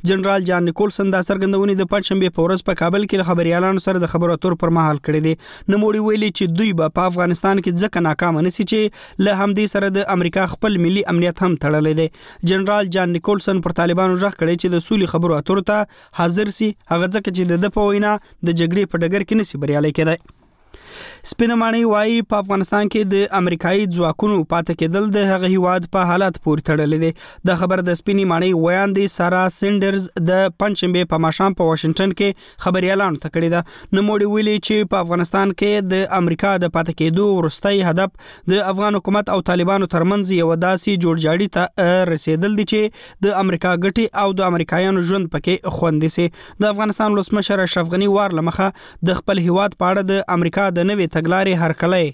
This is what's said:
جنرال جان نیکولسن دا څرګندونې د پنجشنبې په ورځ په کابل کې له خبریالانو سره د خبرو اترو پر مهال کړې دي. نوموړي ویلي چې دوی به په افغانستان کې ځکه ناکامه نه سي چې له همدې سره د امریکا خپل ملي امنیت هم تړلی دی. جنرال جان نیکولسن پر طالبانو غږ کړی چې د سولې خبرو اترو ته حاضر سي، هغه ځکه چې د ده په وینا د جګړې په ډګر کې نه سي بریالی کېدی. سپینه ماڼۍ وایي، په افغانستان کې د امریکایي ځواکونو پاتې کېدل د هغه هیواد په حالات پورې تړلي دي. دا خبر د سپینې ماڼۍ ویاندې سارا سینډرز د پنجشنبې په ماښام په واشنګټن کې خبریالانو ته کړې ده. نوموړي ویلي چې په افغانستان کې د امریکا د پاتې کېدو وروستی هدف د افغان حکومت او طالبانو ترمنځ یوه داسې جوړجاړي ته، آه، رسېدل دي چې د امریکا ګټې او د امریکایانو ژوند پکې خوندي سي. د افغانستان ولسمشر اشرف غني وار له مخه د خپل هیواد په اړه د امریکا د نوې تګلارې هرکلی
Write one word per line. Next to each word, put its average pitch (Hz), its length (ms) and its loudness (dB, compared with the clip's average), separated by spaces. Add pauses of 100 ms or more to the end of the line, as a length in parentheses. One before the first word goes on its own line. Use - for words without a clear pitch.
جنرال 190 380 0
جان 175 200 0
نیکولسن 196 460 0
دا 185 80 0
څرګندونې 196 580 0
د 185 140 0
پنجشنبې 190 420 0
په 165 80 2
ورځ 180 240 0
په 196 140 0
کابل 190 240 0
کې 190 160 0
له 175 80 -2
خبریالانو 175 560 2
سره 185 180 0
د 165 80 -2
خبرو 170 240 0
اترو 175 260 -2
پر 165 140 0
مهال 156 320 2
کړې 156 180 0
دي. 160 80 2 (380)
نوموړي 208 340 2
ویلي 214 240 0
چې 190 160 -2 (140)
دوی 220 100 2 (120)
به 156 180 0
په 185 120 2
افغانستان 180 520 0
کې 175 180 0
ځکه 190 240 0
ناکامه 160 400 0
نه 180 120 0
سي 202 140 0
چې 208 540 -2
له 202 140 2
همدې 202 340 2
سره 196 240 0
د 202 160 0
امریکا 180 400 0
خپل 208 300 0
ملي 190 200 2 (100)
امنیت 175 320 0
هم 175 180 2
تړلی 151 340 2
دی. 160 100 2 (440)
جنرال 196 460 0
جان 175 180 0
نیکولسن 190 500 0
پر 175 140 -2
طالبانو 180 420 2
غږ 196 180 -2
کړی 165 220 2
چې 185 140 0
د 165 100 0
سولې 196 300 0
خبرو 165 240 2
اترو 190 320 0
ته 208 180 0 (320)
حاضر 190 380 0
سي، 220 100 2 (220)
هغه 180 240 0
ځکه 202 200 -4
چې 185 160 0
د 170 140 0
ده 202 140 -2
په 208 100 2
وینا 208 260 0
د - 340 -6 (100)
جګړې 175 240 2 (100)
په 170 100 0
ډګر 185 240 0
کې 220 140 0
نه 196 100 -4
سي 143 140 -8
بریالی 143 340 0
کېدی. 160 400 -2 (920)
سپینه 233 260 0
ماڼۍ 226 340 2
وایي، 214 260 2 (160)
په 208 120 0
افغانستان 196 500 0
کې 214 80 0 (100)
د 202 260 0
امریکایي 180 460 0 (140)
ځواکونو 175 400 0 (160)
پاتې 170 260 -2
کېدل 175 340 0
د 202 160 2
هغه 185 220 0
هیواد 180 420 2
په 185 160 2
حالات 180 360 0
پورې 151 220 0
تړلي 156 360 2
دي. 165 80 2 (380)
دا 180 120 2
خبر 185 260 0
د 175 120 0
سپینې 196 320 0
ماڼۍ 180 200 0 (120)
ویاندې 190 500 0
سارا 180 300 0 (140)
سینډرز 196 460 0 (260)
د 185 220 2 (120)
پنجشنبې 180 500 0
په 160 120 0
ماښام 190 340 0
په 170 100 2
واشنګټن 165 480 0
کې 196 120 2 (360)
خبریالانو 185 580 0
ته 160 120 -8
کړې 170 180 0
ده. 170 80 0 (360)
نوموړي 208 360 2
ویلي 214 240 0
چې 214 340 0
په 185 140 0
افغانستان 175 560 0
کې 208 320 0
د 190 100 0 (160)
امریکا 170 380 0
د 180 180 -2
پاتې 165 240 -2
کېدو 165 380 2
وروستی 190 440 0 (100)
هدف 190 180 0 (440)
د 202 80 2 (120)
افغان 208 260 0
حکومت 202 360 0
او 185 40 2 (120)
طالبانو 180 440 0
ترمنځ 190 360 0 (100)
یوه 165 240 2
داسې 185 400 0
جوړجاړي 165 500 2
ته، 175 80 2 (240)
آه، 185 240 4
رسېدل 165 480 0
دي 202 120 0
چې - 580 -4
د 190 160 0
امریکا 180 300 0
ګټې 196 300 0 (200)
او 190 160 0
د 185 100 0
امریکایانو 175 600 0
ژوند 190 240 -2
پکې 180 420 -4
خوندي 160 380 0
سي. 175 100 2 (320)
د 208 160 2
افغانستان 208 420 0
ولسمشر 196 500 0
اشرف 170 280 -2
غني 196 220 2
وار 196 240 0
له 165 100 0
مخه 190 180 0 (420)
د 180 120 0
خپل 190 240 0
هیواد 190 320 0
په 180 140 0
اړه 196 200 0
د 196 100 0 (140)
امریکا 180 320 0
د 175 200 0
نوې 196 280 -2
تګلارې 185 360 0 (120)
هرکلی 170 480 0